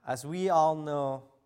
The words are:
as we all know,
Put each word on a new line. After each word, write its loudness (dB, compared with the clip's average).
as -6
we -4
all 4
know, -4